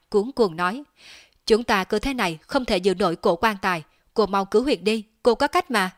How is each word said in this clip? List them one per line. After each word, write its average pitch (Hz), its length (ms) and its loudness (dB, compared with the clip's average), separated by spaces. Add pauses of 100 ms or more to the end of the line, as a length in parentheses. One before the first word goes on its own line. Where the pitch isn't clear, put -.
(100)
cuống 214 220 0
cuồng 185 240 0
nói: 185 260 -4 (640)
"Chúng 226 180 2
ta 202 200 0
cứ 214 140 -4
thế 269 160 -2
này, 190 280 -2
không 262 220 -4
thể 226 120 0
giữ 185 180 2
nổi 175 220 0
cổ 180 200 2
quan 214 260 0
tài, 180 200 -2 (320)
cô 214 120 2
mau 196 180 0
cứu 214 180 2
huyệt 254 200 0
đi, 214 220 -2 (180)
cô 240 120 4
có 277 120 0
cách 359 240 -2
mà." 196 280 0